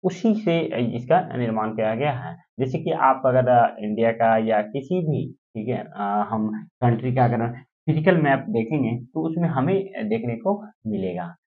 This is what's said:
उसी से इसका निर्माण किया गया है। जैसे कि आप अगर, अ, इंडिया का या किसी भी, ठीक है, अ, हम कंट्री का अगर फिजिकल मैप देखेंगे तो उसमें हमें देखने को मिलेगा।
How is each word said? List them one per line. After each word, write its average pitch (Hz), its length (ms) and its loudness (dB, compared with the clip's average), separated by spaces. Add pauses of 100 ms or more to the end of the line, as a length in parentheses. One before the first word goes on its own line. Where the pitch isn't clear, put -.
उसी 202 320 2
से 170 240 0 (360)
इसका 156 420 0
निर्माण 110 380 -2
किया 110 200 0
गया 143 160 0
है। 87 380 -10 (100)
जैसे 131 200 -2
कि 160 120 -4
आप 135 340 2
अगर, 127 220 4
अ, 120 320 4
इंडिया 107 320 0
का 113 260 2
या 110 240 2
किसी 139 460 -4
भी, 120 260 -2
ठीक - 340 -10
है, 120 160 -4 (120)
अ, 101 340 -2
हम 107 340 -2
कंट्री 123 520 0
का 127 100 4
अगर 117 320 0
फिजिकल 160 600 0
मैप 139 320 2
देखेंगे 120 560 -2
तो 160 240 -4
उसमें 170 200 0
हमें 135 600 -2
देखने 113 260 -2
को 190 300 -4 (220)
मिलेगा। 90 480 -4 (140)